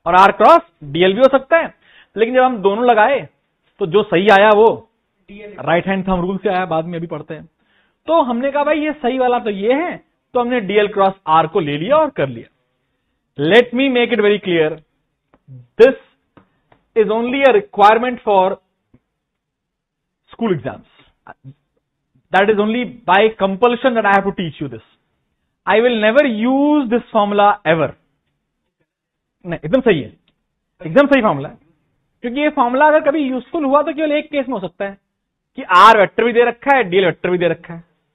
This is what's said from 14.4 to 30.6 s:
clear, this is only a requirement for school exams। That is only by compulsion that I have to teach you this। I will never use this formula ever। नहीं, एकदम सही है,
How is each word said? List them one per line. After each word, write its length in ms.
clear, 360
this 440
is 140
only 360
a 60
requirement 760
for 280
school 240
exams। 580
That 140
is 100
only 260
by 200
compulsion 460
that 160
I 140
have 60
to 140
teach 240
you 40
this। 160
I 100
will 240
never 220
use 360
this 180
formula 380
ever। 240
नहीं, 200
एकदम 160
सही 200
है, 120